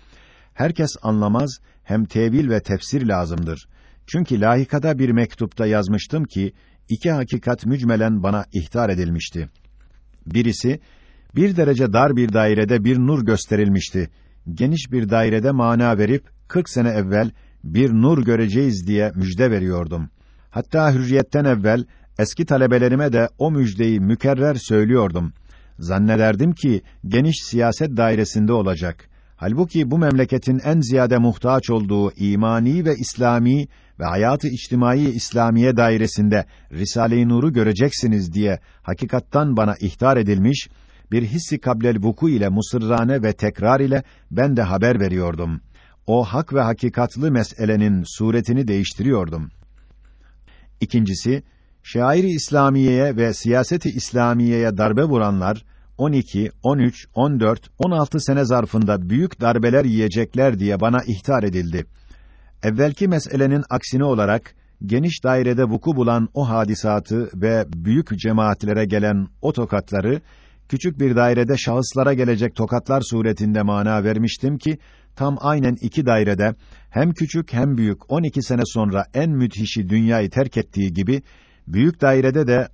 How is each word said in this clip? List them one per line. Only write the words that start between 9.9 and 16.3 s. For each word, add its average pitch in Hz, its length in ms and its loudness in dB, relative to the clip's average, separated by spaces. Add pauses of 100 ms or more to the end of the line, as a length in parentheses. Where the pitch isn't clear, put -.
Birisi, 117 540 -2 (560)
bir 185 220 2
derece 131 360 2
dar 120 220 4
bir 120 180 2
dairede 107 500 2
bir 123 140 2
nur 127 280 0
gösterilmişti. 101 840 0 (440)
Geniş 127 380 -2
bir 117 180 -2
dairede 113 420 2
mana 117 460 2
verip, 107 320 0 (180)